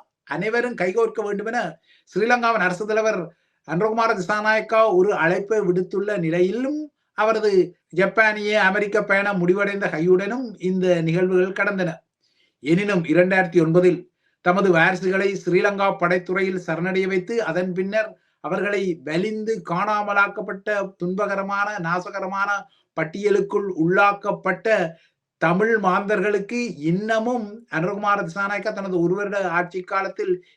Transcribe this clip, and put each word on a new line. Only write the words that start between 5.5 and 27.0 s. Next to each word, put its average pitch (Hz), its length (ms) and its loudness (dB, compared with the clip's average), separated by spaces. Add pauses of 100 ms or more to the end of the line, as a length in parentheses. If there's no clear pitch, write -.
விடுத்துள்ள 185 580 0
நிலையிலும் 190 600 0 (380)
அவரது 214 340 2 (380)
ஜப்பானிய 208 600 2 (100)
அமெரிக்க 202 420 2
பயணம் 196 360 0
முடிவடைந்த 196 480 0
கையுடனும் 185 580 0 (140)
இந்த 185 260 -2 (160)
நிகழ்வுகள் 185 560 0
கடந்தன. 196 320 -2 (760)
எனினும் 185 400 2
இரண்டாயிரத்தி 180 560 2
ஒன்பதில் 175 400 4 (460)
தமது 190 260 4
வாரிசுகளை 185 640 2
ஸ்ரீலங்கா 196 520 0 (100)
படைத்துறையில் 185 680 0
சரணடைய 185 420 -2
வைத்து 190 360 -2
அதன் 180 300 -2
பின்னர் 202 360 -2 (340)
அவர்களை 196 400 -2 (200)
வலிந்து 214 500 -4 (100)
காணாமலாக்கப்பட்ட 202 1120 -2 (200)
துன்பகரமான 196 720 -2 (100)
நாசகரமான 190 720 -4 (480)
பட்டியலுக்குள் 202 800 0
உள்ளாக்கப்பட்ட 190 920 0 (760)
தமிழ் 190 360 2
மாந்தர்களுக்கு 202 840 0 (200)
இன்னமும் 220 680 -2 (240)